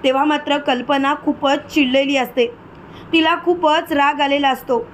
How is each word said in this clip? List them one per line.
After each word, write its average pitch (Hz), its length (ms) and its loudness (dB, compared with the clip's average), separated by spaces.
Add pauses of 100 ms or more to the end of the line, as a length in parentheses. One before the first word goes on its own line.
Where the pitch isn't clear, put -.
तेव्हा 269 220 2
मात्र 294 320 0
कल्पना 277 560 0 (120)
खूपच 285 480 -2
चिडलेली 277 440 2
असते, 247 280 0 (680)
तिला 330 220 4 (100)
खूपच 330 480 2
राग 285 280 2
आलेला 277 280 2
असतो. 254 300 -2 (140)